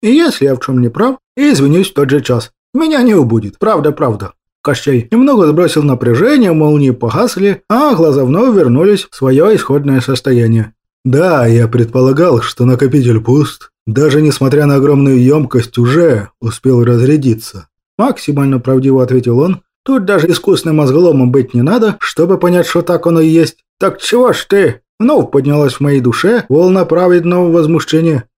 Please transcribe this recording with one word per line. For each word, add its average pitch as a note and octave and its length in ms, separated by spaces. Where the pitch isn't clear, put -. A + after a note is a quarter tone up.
«И G#3+ 80
если D4 360
я C3+ 100
в B2 40
чем B2+ 220
не A#2+ 80
прав, A3+ 280
извинюсь F3+ 540
в - 20
тот C#3 160
же C#3 120
час. A#2+ 300
Меня D4+ 300
не A#3+ 100
убудет, A2+ 460
правда, E3+ 320
правда». G#2 420
Кощей B2 500
немного A#3+ 360
сбросил D#3 340
напряжение, D3 720
молнии D3+ 380
погасли, F#3 760
а C4 280
глаза D3 280
вновь G3+ 320
вернулись F3 540
в - 60
свое C#3 400
исходное C#3 460
состояние. A#2 720
«Да, C#3 440
я A#2 200
предполагал, B2+ 760
что - 240
накопитель B2 540
пуст. B2 520
Даже C#3 340
несмотря C#3+ 460
на C#3+ 80
огромную C#3 480
емкость, B2+ 560
уже B2+ 500
успел A#2+ 440
разрядиться», A#2+ 880
максимально C#3+ 640
правдиво C3 420
ответил B2 380
он. F3+ 240
Тут C4 220
даже F3+ 240
искусным E3 460
мозголомом C#3+ 560
быть B2+ 240
не A#2+ 80
надо, G#3+ 360
чтобы F3 380
понять, F3 300
что F3 160
так E3+ 240
оно E3 120
и D#3+ 80
есть. D#3+ 360
«Так - 200
чего B3 320
ж - 160
ты?» F#3 340
Вновь A#3+ 320
поднялась C#3+ 420
в - 60
моей C#3+ 220
душе F#3 480
волна F3+ 360
праведного F3 640
возмущения. D#3+ 760